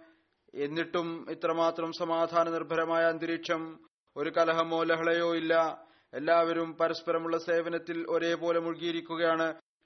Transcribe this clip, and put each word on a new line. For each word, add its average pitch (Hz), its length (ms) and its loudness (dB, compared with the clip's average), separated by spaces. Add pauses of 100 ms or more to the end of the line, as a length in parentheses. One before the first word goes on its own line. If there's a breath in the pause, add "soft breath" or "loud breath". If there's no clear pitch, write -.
(540 soft breath)
എന്നിട്ടും 165 800 -4
ഇത്രമാത്രം 165 600 0
സമാധാന 165 580 0
നിർഭരമായ 165 540 0
അന്തരീക്ഷം, 165 760 -2 (360)
ഒരു 147 140 -4
കലഹമോ 165 540 2
ലഹളയോ 165 520 2
ഇല്ല. 165 480 2 (300 loud breath)
എല്ലാവരും 165 600 2
പരസ്പരമുള്ള 165 640 0
സേവനത്തിൽ 165 720 -2
ഒരേപോലെ 170 500 2
മുഴുകിയിരിക്കുകയാണ്. 165 920 0 (320)